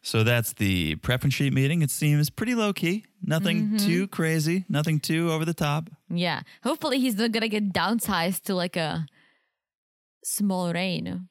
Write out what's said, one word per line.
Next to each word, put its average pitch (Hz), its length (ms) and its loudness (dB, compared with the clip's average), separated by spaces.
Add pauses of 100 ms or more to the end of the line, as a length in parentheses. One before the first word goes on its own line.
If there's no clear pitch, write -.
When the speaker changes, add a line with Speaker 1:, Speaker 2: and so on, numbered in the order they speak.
Speaker 1:
So 113 200 2
that's 117 300 2
the 90 440 0
preference 127 380 0
sheet 139 180 0
meeting. 139 300 2
It 143 80 0
seems 147 400 2
pretty 240 240 -4
low-key. 208 500 0 (160)
Nothing 165 420 0
Speaker 2:
Mm-hmm. 214 160 0
Speaker 1:
too 196 280 2
crazy. 165 640 0
Nothing 151 320 2
too 165 320 0
over 156 120 0
the 165 100 -2
top. 156 360 -2 (180)
Speaker 2:
Yeah. 175 340 -2 (200)
Hopefully 277 380 0
he's 247 160 0
not 226 160 0
gonna 226 160 0
get 208 240 -2
downsized 185 720 0
to, 202 100 0
like, 180 220 -2
a 160 300 -2 (1200)
small 185 460 0
rain. 180 580 -4